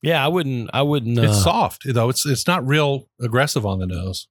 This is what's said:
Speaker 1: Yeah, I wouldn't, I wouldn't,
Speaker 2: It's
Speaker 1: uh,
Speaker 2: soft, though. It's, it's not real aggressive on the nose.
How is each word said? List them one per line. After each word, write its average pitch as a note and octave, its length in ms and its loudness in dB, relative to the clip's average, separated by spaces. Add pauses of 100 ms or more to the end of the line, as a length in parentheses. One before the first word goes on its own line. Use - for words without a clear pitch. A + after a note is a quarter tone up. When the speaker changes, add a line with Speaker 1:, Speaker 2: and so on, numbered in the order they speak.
Speaker 1:
Yeah, D3+ 200 0
I - 20 2
wouldn't, C#3 480 -2
I C3 80 0
wouldn't, C3 340 0
Speaker 2:
It's A#2 160 4
Speaker 1:
uh, G2+ 100 4
Speaker 2:
soft, F#3 440 0
though. A#2+ 220 2
It's, B2+ 180 -2
it's C3+ 220 -2
not F3 180 0
real C#3+ 420 0 (120)
aggressive B2 440 0
on G2 140 0
the F#2 80 -2
nose. F2+ 440 -6